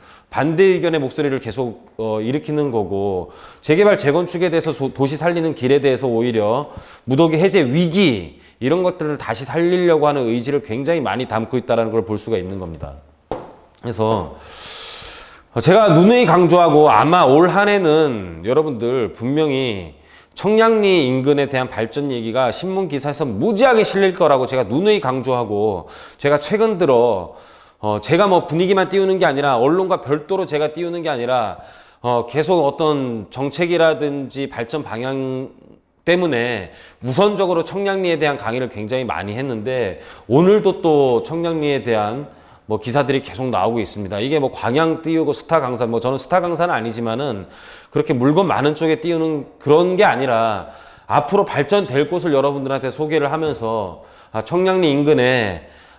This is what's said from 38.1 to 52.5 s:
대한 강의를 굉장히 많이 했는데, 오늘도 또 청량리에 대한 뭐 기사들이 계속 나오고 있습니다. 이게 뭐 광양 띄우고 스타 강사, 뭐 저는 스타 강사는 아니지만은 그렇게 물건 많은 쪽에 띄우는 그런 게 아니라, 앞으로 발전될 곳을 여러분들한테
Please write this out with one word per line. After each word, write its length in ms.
대한 180
강의를 320
굉장히 360
많이 280
했는데, 680
오늘도 540
또 420
청량리에 600
대한 440
뭐 120
기사들이 420
계속 260
나오고 340
있습니다. 380
이게 200
뭐 120
광양 500
띄우고 320
스타 260
강사, 280
뭐 120
저는 180
스타 220
강사는 340
아니지만은 720
그렇게 240
물건 340
많은 280
쪽에 260
띄우는 460
그런 380
게 80
아니라, 640
앞으로 380
발전될 680
곳을 240
여러분들한테 560